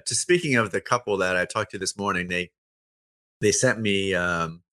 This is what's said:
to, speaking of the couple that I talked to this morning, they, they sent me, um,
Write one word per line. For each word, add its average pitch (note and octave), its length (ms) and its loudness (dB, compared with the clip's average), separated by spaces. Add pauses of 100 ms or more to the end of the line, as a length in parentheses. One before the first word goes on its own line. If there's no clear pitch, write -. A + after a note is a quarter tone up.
to, B2 100 -4
speaking E3+ 400 2
of G#2+ 160 2
the G2+ 80 0
couple A2 380 0
that F#2 180 2
I F2+ 80 2
talked G#2+ 280 -4
to G#2 60 -8
this F#2 180 -6
morning, F#2+ 300 -2
they, F2+ 240 -4 (880)
they G#2 120 4
sent A#2+ 260 2
me, G2 360 0
um, E2+ 480 -2 (120)